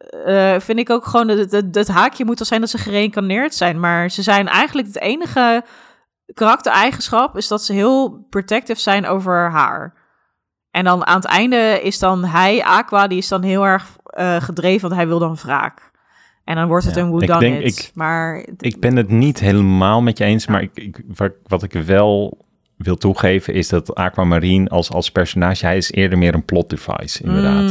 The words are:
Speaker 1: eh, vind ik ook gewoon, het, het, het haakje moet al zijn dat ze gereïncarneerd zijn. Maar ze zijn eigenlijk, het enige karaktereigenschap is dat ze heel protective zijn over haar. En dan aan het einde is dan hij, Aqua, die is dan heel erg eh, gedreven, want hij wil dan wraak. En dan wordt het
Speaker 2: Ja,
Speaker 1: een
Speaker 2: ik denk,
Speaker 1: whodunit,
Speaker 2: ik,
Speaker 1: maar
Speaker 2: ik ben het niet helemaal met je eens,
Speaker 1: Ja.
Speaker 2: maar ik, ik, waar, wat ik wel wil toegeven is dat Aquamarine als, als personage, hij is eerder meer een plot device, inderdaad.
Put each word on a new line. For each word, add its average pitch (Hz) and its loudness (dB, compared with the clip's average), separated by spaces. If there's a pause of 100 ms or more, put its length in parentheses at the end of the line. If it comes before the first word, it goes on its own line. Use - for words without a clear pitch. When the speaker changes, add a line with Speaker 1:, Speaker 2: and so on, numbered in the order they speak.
(240)
Speaker 1:
eh, 190 4
vind 220 -2
ik 240 -2
ook 233 0
gewoon, 233 2
het, 202 0
het, 202 0
het 202 2
haakje 208 2
moet 233 -2
al 226 -8
zijn 226 0
dat 226 -2
ze 233 -6
gereïncarneerd 208 -2
zijn. 170 -2
Maar 175 0
ze 196 -6
zijn 202 2
eigenlijk, 254 0
het - -10
enige 240 0 (720)
karaktereigenschap 233 0
is 208 -4
dat 208 -4
ze - -4
heel 247 0
protective 214 -4
zijn 196 0
over 180 0
haar. 151 -2 (720)
En 180 -2
dan 180 2
aan 180 4
het 185 -4
einde 220 2
is 196 -4
dan 185 0
hij, 185 2
Aqua, 202 2
die 185 -4
is 190 -6
dan 190 -2
heel 190 0
erg 190 0 (140)
eh, 175 -2
gedreven, 180 0
want 175 -4
hij 170 0
wil 170 0
dan 165 -2
wraak. - -6 (540)
En 165 -6
dan 165 0
wordt 175 0
het 180 -2
Speaker 2:
Ja, 175 -2
Speaker 1:
een 175 0
Speaker 2:
ik 165 0
denk, 175 2
Speaker 1:
whodunit, 170 2
Speaker 2:
ik, - -14
Speaker 1:
maar 165 -6 (120)
Speaker 2:
ik 123 -6
ben 123 2
het 113 2
niet 120 2
helemaal 98 4
met 117 0
je 107 0
eens, 110 0
Speaker 1:
Ja. 110 -2
Speaker 2:
maar 98 0
ik, 98 -8
ik, - -16 (120)
waar, - -2 (140)
wat 92 -2
ik 98 -10
wel 101 0 (380)
wil 92 -2
toegeven 95 0
is 90 0
dat - -2
Aquamarine 90 2
als, 85 0
als 87 -4
personage, 90 -2
hij 87 2
is 92 -4
eerder 95 2
meer 87 4
een 80 -2
plot 87 0
device, - -8
inderdaad. 202 0